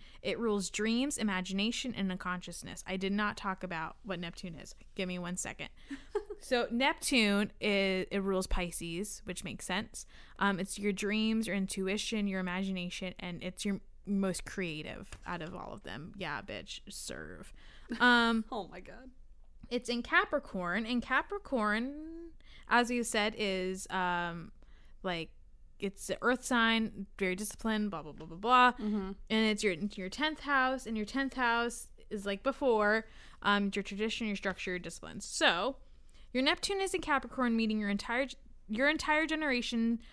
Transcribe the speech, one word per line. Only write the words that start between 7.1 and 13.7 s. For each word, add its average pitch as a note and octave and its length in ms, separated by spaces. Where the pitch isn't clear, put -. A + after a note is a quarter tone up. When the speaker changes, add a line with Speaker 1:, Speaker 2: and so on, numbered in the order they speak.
Speaker 1:
is, G3 500
it G3 100
rules F#3+ 260
Pisces, E3+ 760
which F#3 220
makes C#3 200
sense. G3 400
Um, G3 200
it's G3 180
your G3+ 140
dreams, G#3+ 560
your - 80
intuition, G3+ 720
your F#3+ 140
imagination, F#3 760
and F3+ 240
it's - 220
your G3+ 160